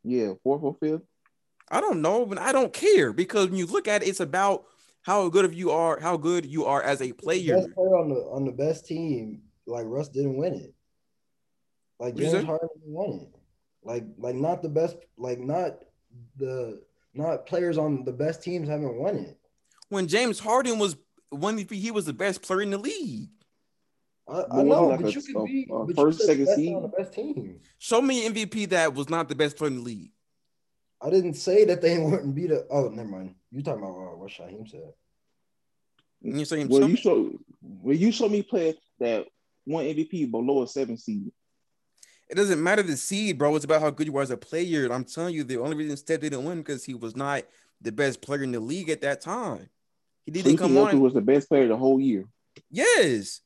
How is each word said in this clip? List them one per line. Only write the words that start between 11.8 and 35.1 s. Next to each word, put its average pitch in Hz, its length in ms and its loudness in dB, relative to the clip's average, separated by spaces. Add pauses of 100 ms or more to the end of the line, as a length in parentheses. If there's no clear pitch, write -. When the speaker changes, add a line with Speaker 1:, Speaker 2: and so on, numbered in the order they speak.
Speaker 3:
Like, 120 160 -6
Speaker 2:
What'd - 40 -8
you 156 120 0
Speaker 3:
James 185 100 0
Speaker 2:
say? 156 40 -4
Speaker 3:
Harden 160 240 -4 (100)
didn't 151 140 -16
win 165 280 -6
it. - 140 -20 (480)
Like, 113 220 -8 (120)
like, 123 180 -6
not 165 280 -4
the 160 60 -6
best, 165 280 -2 (200)
like, 123 220 -8
not 151 440 -6 (540)
the, 127 440 -8 (320)
not 147 320 -4
players 170 320 -2
on 151 260 0
the 131 80 -6
best 135 320 -4
teams 175 260 -6
haven't 143 280 -4
won 165 180 -2
it. - 220 -10 (520)
Speaker 2:
When 190 180 -2
James 214 320 0
Harden 233 400 2
was 202 160 0 (360)
won 165 220 -2
M 220 60 -4
V 190 60 -6
P, 196 140 -10
he 226 120 -4
was 202 140 -2
the 143 80 -6
best - 280 -2
player 185 200 -2
in 208 80 -2
the 98 80 -2
league. 269 520 -8 (1000)
Speaker 3:
I, 175 140 -4
I - 60 -4
Speaker 1:
But - 40 -8
was 139 120 4
he 143 60 8
Speaker 3:
know, 165 180 8
Speaker 1:
like 131 140 2
Speaker 3:
but 104 80 0
Speaker 1:
a, - 60 -4
Speaker 3:
you 285 60 -6
could 277 140 -12
Speaker 1:
a, 208 80 -2
Speaker 3:
be, 269 280 -4
Speaker 1:
a - 80 -4
Speaker 3:
but 110 100 -4
you 175 60 -4
Speaker 1:
first, 156 240 6
Speaker 3:
could 147 80 4
be - 0 -
Speaker 1:
second 147 140 6
Speaker 3:
the 135 40 4
best 139 100 4
Speaker 1:
seed? 151 100 2
Speaker 3:
player 180 120 -2
on 185 60 -4
the - 60 -6
best 190 240 -6
team. 202 460 -8 (200)
Speaker 2:
Show 233 220 2
me 262 180 2
an 220 80 -2
M 226 60 -2
V 220 120 -2
P 208 220 -4
that 165 260 2
was 139 160 -6
not 165 180 -2
the 131 80 -6
best 147 220 0
player 151 120 0
in 127 80 -4
the 120 60 -8
league. 113 280 -12 (880)
Speaker 3:
I 147 80 -4
didn't 175 240 2
say 196 320 6
that 175 160 2
they 170 160 4
<laughs> - 20 2
wouldn't 143 360 0
be 170 120 -2
the, 147 220 0
oh, 131 200 2
never 110 200 -10
mind. 95 260 -12 (160)
You 139 120 -10
talking 123 180 -4
about, 95 140 -10
uh, 90 220 -14
what 98 120 -16
Shaheem 101 400 -16
said. 80 240 -18 (1300)